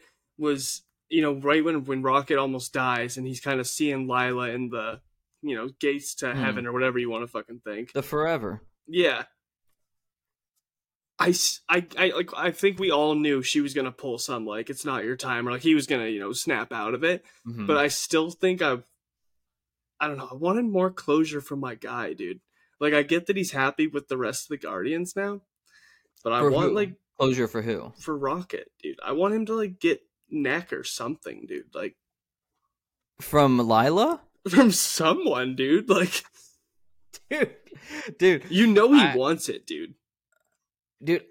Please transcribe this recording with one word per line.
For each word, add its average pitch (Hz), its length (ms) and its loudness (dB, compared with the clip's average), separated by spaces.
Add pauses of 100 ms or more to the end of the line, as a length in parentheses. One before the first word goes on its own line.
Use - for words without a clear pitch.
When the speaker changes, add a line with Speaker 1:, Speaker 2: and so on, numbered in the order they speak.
(380)
Speaker 1:
was, 143 460 -2 (260)
you 160 140 2
know, 147 100 2
right 143 320 2
when, 156 200 -2
when 131 180 -4
Rocket 139 340 2
almost 131 360 -2
dies 123 440 -2
and 131 80 -8
he's 127 160 -8
kinda 131 240 -2
seeing 135 420 -2
Lila 123 440 0
in 123 180 -4
the, 113 320 -8 (400)
you 143 140 -4
know, 117 140 -6 (100)
gates 143 360 -2
to 131 160 -6
Speaker 2:
Hmm. 135 80 -4
Speaker 1:
heaven 123 280 -2
or 120 60 -6
whatever 127 260 0
you 120 100 -2
wanna 117 180 -6
fucking 117 340 -10
think. 110 320 -10
Speaker 2:
The 139 100 -4
forever. 147 580 -4 (260)
Speaker 1:
Yeah. 156 360 0 (1900)
I - 120 2
s-, - 400 2
I, 175 180 2 (100)
I, 185 120 2
like, 175 260 -4
I 170 160 -2
think 196 260 0
we 190 140 0
all 151 240 2
knew 147 260 2
she 147 200 0
was 139 120 -4
gonna 135 200 -2
pull 123 240 -8
some, 120 280 -6
like, 107 240 -8
"It's 135 140 -10
not 127 220 -4
your 123 100 -4
time," 123 320 -4
or, 123 40 -2
like, 127 100 -4
he 160 120 6
was 143 140 4
gonna, 123 200 2
you 107 120 -2
know, 101 140 -4
snap 120 400 -2
out 110 200 -4
of 131 120 -2
it. 175 180 0 (240)
Speaker 2:
Mm-hmm. 117 200 -8
Speaker 1:
But 151 100 4
I 143 100 4
still 160 440 0
think 185 300 0
I, 135 180 0 (1160)
I 151 120 -2
don't 143 80 -6
know, 127 120 -12
I 131 60 -14
wanted 185 300 0
more 185 260 2
closure 151 480 0
from 139 220 -10
my 127 140 -6
guy, 113 360 -8
dude. 90 300 -10 (400)
Like, 147 120 2
I 147 100 6
get 165 240 0
that 196 100 0
he's 185 140 -2
happy 139 360 0
with 143 220 -6
the 135 80 -2
rest 123 260 -4
of - 60 -18
the 147 80 -6
Guardians 143 580 -6
now, 202 240 -4 (840)
but 113 120 -2
I 120 80 2
Speaker 2:
For 143 100 4
Speaker 1:
want, 139 200 4
Speaker 2:
who? 190 40 0
Speaker 1:
like, 202 200 -2 (220)
Speaker 2:
Closure 127 300 2
for 113 140 -4
who? 104 360 -6
Speaker 1:
for 156 200 -6
Rocket, 143 520 -6 (140)
dude. 73 180 -8
I 110 120 -4
want 190 220 2
him 220 100 -2
to, 214 100 -6
like, 202 240 -4
get 165 220 0 (280)
neck 151 440 -2
or - 100 -8
something, 117 640 -10
dude. - 260 -12
Like 107 220 -10 (1300)
Speaker 2:
From 139 360 4
Lila? 139 640 4 (120)
Speaker 1:
<laughs> - 160 -10
From 214 220 8
someone, 165 840 0
dude. 147 320 2
Like 185 360 -2 (1080)
Speaker 2:
Dude, 285 260 -2 (640)
dude. 175 300 4
Speaker 1:
You 202 180 4
know 214 240 8
he 294 100 12
Speaker 2:
I 139 140 4
Speaker 1:
wants 139 320 0
it, - 180 -8
dude. 80 300 -10 (1080)
Speaker 2:
Dude, - 260 0